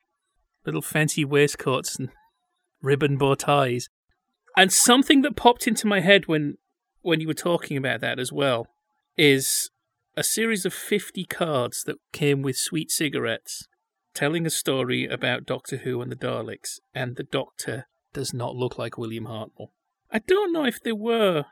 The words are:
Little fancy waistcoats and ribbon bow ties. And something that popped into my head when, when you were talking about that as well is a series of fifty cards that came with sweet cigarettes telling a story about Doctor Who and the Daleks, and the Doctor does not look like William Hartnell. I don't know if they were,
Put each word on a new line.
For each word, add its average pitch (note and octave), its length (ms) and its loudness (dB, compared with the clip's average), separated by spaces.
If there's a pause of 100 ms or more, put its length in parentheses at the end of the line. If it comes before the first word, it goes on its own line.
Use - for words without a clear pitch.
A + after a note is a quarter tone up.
(640)
Little D#3 160 -4
fancy D#3 440 0
waistcoats C#3+ 720 0
and B2+ 120 -6 (720)
ribbon C#3 360 2
bow C#3 180 4
ties. C3 540 0 (680)
And F#3+ 160 6
something C4+ 500 6
that C4+ 140 0
popped - 320 4
into A3+ 200 0
my G3+ 120 2
head F#3+ 280 6
when, D3+ 280 0 (460)
when E3 180 2
you D#3+ 80 -4
were D#3 60 0
talking E3 440 -2
about B2+ 240 -2
that B2 180 -2
as B2+ 120 -4
well C#3 360 0 (500)
is C#3 520 4 (460)
a D3+ 80 -2
series A3 420 0
of F3+ 80 -4
fifty - 500 -4
cards C#3+ 600 -4
that - 140 -8 (140)
came C#3+ 300 0
with C3+ 160 -4
sweet - 340 -4
cigarettes B2+ 760 -4 (460)
telling E3 320 -2
a D#3+ 40 -2
story B2+ 560 -2
about B2 400 -4
Doctor C3 320 -6
Who B2 240 -6
and B2 100 -10
the B2 40 -12
Daleks, A#2 640 -8 (140)
and B2+ 220 -6
the C3 80 -8
Doctor - 640 -6 (240)
does C3+ 220 -6
not B2+ 220 -6
look B2 220 -4
like A#2 200 -8
William A2+ 280 -8
Hartnell. A2 440 -14 (420)
I A3+ 80 -2
don't F#4+ 320 0
know D#4+ 140 -2
if A#3+ 160 -2
they A#3 100 -4
were, G#3 600 0